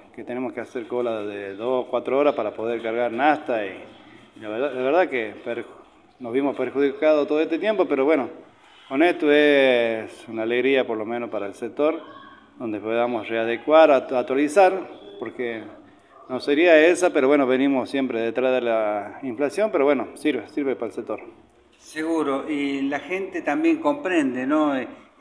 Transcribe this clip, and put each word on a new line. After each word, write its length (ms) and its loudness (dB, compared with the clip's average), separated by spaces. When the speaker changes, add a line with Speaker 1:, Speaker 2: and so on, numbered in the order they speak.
Speaker 1:
que 80 -14
tenemos 280 -6
que 80 -8
hacer 280 -10
cola 340 -2
de 320 -8
dos 320 -2
o 20 -18
cuatro 300 -2
horas 160 4
para 180 -2
poder 300 -4
cargar 300 -2
nafta 520 0
y, 60 -8
y 40 -20
la 80 -12
verdad, 260 -4
la 80 -4
verdad 260 2
que 240 -4
per-, 220 -8
nos 140 -8
vimos 240 0
perjudicados 720 2
todo 120 0
este 200 -2
tiempo, 260 0
pero 180 0
bueno, 240 2
con 160 0
esto 260 2
es 960 4
una 160 -8
alegría 420 2
por 140 -4
lo 80 -6
menos 240 -6
para 160 -6
el 80 -10
sector, 460 -2
donde 220 -6
podamos 480 -2
readecuar, 640 4
act-, 200 2
actualizar, 640 4
porque 420 -8
no 100 -6
sería 460 6
esa, 280 4
pero 140 4
bueno, 180 4
venimos 460 2
siempre 300 -2
detrás 340 0
de 60 2
la 640 -2
inflación, 500 -2
pero 120 2
bueno, 300 2
sirve, 340 -2
sirve 280 -4
para 100 -6
el 60 -8
sector. 280 -8
Speaker 2:
Seguro, 720 -4
y 340 -4
la 180 -4
gente 420 -8
también 360 2
comprende, 680 -2
¿no? 300 0
Eh, 100 -4